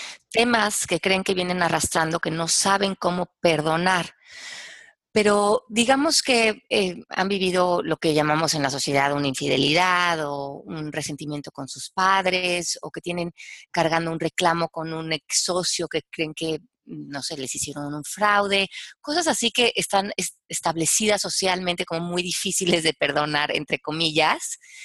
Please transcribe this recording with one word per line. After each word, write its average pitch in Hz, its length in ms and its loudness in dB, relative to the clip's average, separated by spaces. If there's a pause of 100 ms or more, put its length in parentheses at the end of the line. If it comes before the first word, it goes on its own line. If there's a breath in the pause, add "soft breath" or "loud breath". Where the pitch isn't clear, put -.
(300 loud breath)
temas 226 560 2
que 170 140 0
creen 190 240 2
que 196 100 0
vienen 180 300 0
arrastrando, 165 560 0
que 165 120 -4
no 165 180 -2
saben 196 460 2
cómo 180 440 -2
perdonar. 165 760 2 (1000 loud breath)
Pero 208 560 4
digamos 269 540 4
que, 226 460 2
eh, 185 260 0 (120)
han 185 220 -2
vivido 180 540 2
lo 160 140 -2
que 156 180 2
llamamos 151 400 4
en 143 80 0
la 135 80 0
sociedad 139 420 2
una 143 140 0
infidelidad 156 1000 2
o 139 380 -8
un 156 260 -8
resentimiento 147 600 -8
con 135 160 -10
sus - 240 -14
padres, 185 920 0
o 156 80 -10
que - 100 -12
tienen 175 320 -4 (380 loud breath)
cargando 165 420 2
un 165 80 -6
reclamo 170 500 2
con 160 220 -8
un 160 220 -6
ex - 300 -2
socio 175 440 -2
que 160 220 -4
creen 156 240 -6
que, 160 280 -4 (240)
no 143 360 -10
sé, 151 160 -8
les 131 160 -8
hicieron 147 400 -6
un 151 100 -8
fraude, 202 640 2 (340 loud breath)
cosas 311 260 -2
así 233 240 0
que 240 240 2
están 196 420 0
es-, - 180 -6 (120)
establecidas 175 760 0
socialmente 185 640 -2
como 165 160 -4
muy 175 220 -2
difíciles 170 580 0
de 156 120 2
perdonar, 147 640 0
entre 151 240 -4
comillas. 160 800 0 (280 loud breath)